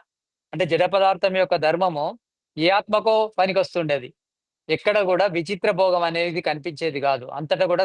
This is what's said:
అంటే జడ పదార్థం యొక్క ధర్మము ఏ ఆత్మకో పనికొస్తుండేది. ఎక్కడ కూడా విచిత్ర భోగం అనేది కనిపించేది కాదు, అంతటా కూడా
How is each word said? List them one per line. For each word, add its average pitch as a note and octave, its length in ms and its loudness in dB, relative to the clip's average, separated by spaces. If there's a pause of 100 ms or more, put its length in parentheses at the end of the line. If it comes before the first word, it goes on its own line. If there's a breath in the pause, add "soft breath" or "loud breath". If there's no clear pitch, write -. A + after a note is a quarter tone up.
(520)
అంటే D#3+ 140 -2
జడ E3 180 2 (100)
పదార్థం F#3+ 420 2
యొక్క F3+ 200 2 (100)
ధర్మము E3 380 0 (520)
ఏ D#3+ 140 2
ఆత్మకో G#3 460 2 (200)
పనికొస్తుండేది. E3+ 720 -2 (580)
ఎక్కడ G3+ 300 2 (100)
కూడా F#3 160 2 (120)
విచిత్ర F#3+ 420 -2
భోగం F3+ 260 2
అనేది E3+ 380 -2
కనిపించేది D3+ 580 -4
కాదు, C3+ 260 -2 (120)
అంతటా E3 280 0
కూడా F3 180 2